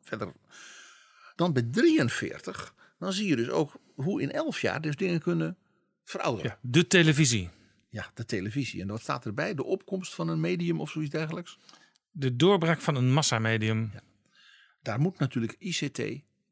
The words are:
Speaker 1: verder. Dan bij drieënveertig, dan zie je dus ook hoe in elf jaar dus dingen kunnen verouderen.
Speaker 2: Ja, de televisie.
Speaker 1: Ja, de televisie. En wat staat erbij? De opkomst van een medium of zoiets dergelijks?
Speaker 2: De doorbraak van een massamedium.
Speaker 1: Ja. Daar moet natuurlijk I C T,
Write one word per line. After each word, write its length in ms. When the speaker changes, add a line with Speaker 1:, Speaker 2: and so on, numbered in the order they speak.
Speaker 1:
verder. 320
Dan 180
bij 180
drieënveertig, 1040
dan 140
zie 140
je 80
dus 140
ook 240
hoe 260
in 100
elf 300
jaar 200
dus 140
dingen 240
kunnen 380
verouderen. 480
Speaker 2:
Ja, 100
de 260
televisie. 600
Speaker 1:
Ja, 240
de 120
televisie. 560
En 60
wat 140
staat 240
erbij? 300
De 80
opkomst 500
van 140
een 120
medium 400
of 120
zoiets 200
dergelijks? 460
Speaker 2:
De 240
doorbraak 460
van 140
een 180
massamedium. 800
Speaker 1:
Ja. 60
Daar 180
moet 200
natuurlijk 400
I 120
C 220
T, 80